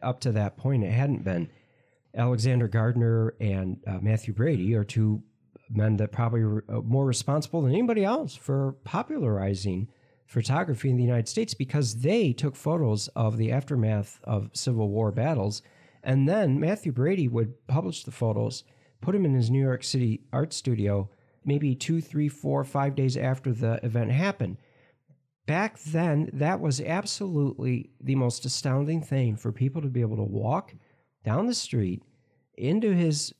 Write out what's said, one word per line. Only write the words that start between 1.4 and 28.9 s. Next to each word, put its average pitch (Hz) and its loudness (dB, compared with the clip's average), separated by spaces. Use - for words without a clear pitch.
Alexander 120 2
Gardner 113 2
and, 95 -2
uh, 95 -4
Matthew 110 0
Brady 113 2
are 107 2
two 107 2
men 107 2
that 107 -2
probably 117 0
were, 107 0
uh, 110 -4
more 131 2
responsible 147 0
than 127 2
anybody 220 2
else 254 -2
for 135 -2
popularizing 101 -2
photography 135 -2
in 127 2
the 123 2
United 120 2
States, 220 -4
because 127 -2
they 175 2
took 139 -2
photos 143 0
of 113 0
the 110 0
aftermath 113 0
of 107 -2
Civil 110 0
War 107 0
battles. 110 0
And 135 4
then 160 2
Matthew 170 0
Brady 147 2
would 117 -2
publish 165 -2
the - -12
photos, 113 -2
put 185 0
'em 196 2
in 143 4
his 120 4
New 135 4
York 127 0
City 123 0
art 143 -2
studio, 101 0
maybe 143 2
two, 160 -2
three, 151 -2
four, 143 -2
five 139 -2
days 131 2
after 131 -2
the 117 0
event 113 0
happened. 135 0
Back 196 -2
then, 156 0
that 147 0
was 143 0
absolutely 147 -2
the 135 0
most 123 0
astounding 143 0